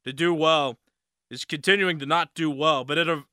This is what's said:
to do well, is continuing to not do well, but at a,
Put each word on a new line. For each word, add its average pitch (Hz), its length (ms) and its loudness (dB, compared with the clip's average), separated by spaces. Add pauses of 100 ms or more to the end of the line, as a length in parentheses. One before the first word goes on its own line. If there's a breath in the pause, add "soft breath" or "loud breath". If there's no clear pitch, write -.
to 131 80 -10
do 165 220 0
well, 156 440 2 (520)
is 123 140 -10
continuing 180 540 0
to 139 80 -8
not 165 280 0
do 160 160 -2
well, 143 340 0
but 147 140 -2
at 165 100 2
a, 151 240 -2